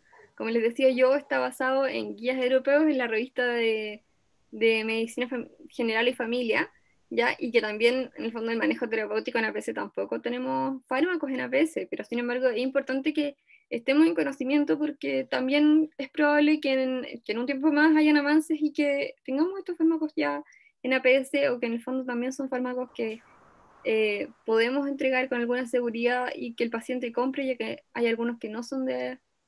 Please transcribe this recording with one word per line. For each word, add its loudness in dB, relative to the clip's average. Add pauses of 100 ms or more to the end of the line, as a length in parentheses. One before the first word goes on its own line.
(360)
como -4
les 0
decía 2
yo, 4
está -2
basado 0
en -6
guías -4
europeos 4
en 4
la 0
revista -2
de, -2 (480)
de 2
Medicina -2
Fam-, -8 (180)
General 0
y 2
Familia, -2 (400)
¿ya? 2
Y -6
que 2
también, 0
en -8
el -6
fondo, -4
el -2
manejo -4
terapéutico -4
en 0
A -4
P -8
S -6
tampoco -6
tenemos -4
fármacos -2
en -4
A -6
P 2
S, -2
pero -8
sin -4
embargo -2
es 0
importante -2
que -2 (320)
estemos 4
en 2
conocimiento 0
porque -2
también 4
es -8
probable 4
que 0
en, -2 (220)
que -4
en -4
un -4
tiempo 0
más 6
hayan 6
avances 2
y 0
que 0
tengamos -2
estos -6
fármacos 2
ya -2 (400)
en -2
A 2
P 6
S 0
o -2
que -4
en -2
el -4
fondo -6
también -4
son -6
fármacos -6
que, -6 (600)
eh, 0 (160)
podemos 2
entregar 0
con -2
alguna -2
seguridad 0
y -8
que -2
el -2
paciente -6
compre, -2
ya -2
que -8 (120)
hay 0
algunos -2
que -8
no -8
son -6
de, -4 (300)